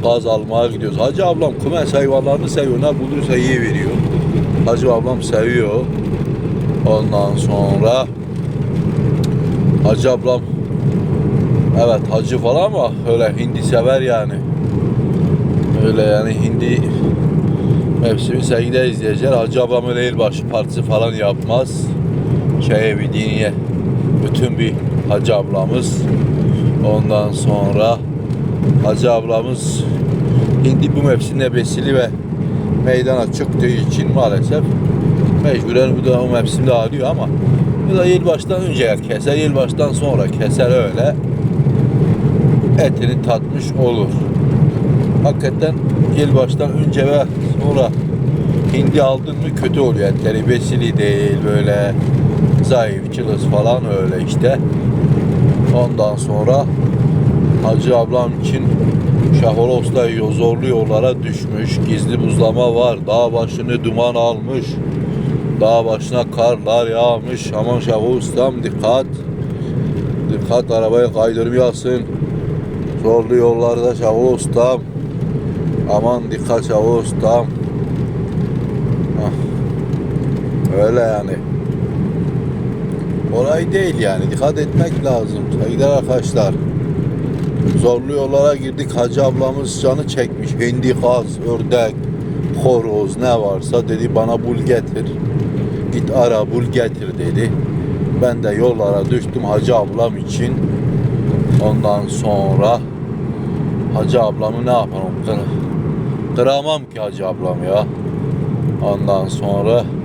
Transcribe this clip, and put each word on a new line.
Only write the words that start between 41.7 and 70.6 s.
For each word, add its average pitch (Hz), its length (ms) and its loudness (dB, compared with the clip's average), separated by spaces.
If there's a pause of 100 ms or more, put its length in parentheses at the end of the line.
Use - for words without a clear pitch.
Etini 123 420 0
tatmış - 440 -2 (200)
olur. 113 220 2 (1160)
Hakikaten 143 520 0 (420)
yılbaştan 139 540 2
önce 147 360 2
ve 143 160 2 (400)
sonra 131 260 2 (840)
hindi 135 300 4
aldın 135 320 0
mı - 280 -2
kötü 127 160 0
oluyor 120 300 2
etleri. 110 400 0
Besili 123 480 0
değil, 101 480 2
böyle 101 480 2 (720)
zayıf, 110 500 0
cılız - 320 -2
falan 113 360 2 (200)
öyle - 260 0
işte. 131 320 2 (1200)
Ondan 113 380 0
sonra 107 500 0 (1000)
hacı 113 340 2
ablam 120 340 0 (100)
için - 220 -2 (800)
Şaholos 117 540 2
da 120 140 2
yo-, 110 220 0
zorlu 113 360 2
yollara 110 560 2
düşmüş. 107 640 -4
Gizli 110 340 0
buzlama 113 540 2
var. 117 320 2
Dağ 117 260 2
başını 117 500 -2
duman 117 320 0
almış. 117 500 -2 (960)
Dağ 113 240 2
başına 113 460 -2
karlar 117 560 0
yağmış. 117 720 -2
Aman 120 200 0
Şaho 113 280 0
ustam 127 560 0
dikkat. 113 420 0 (1300)
Dikkat, 123 380 -2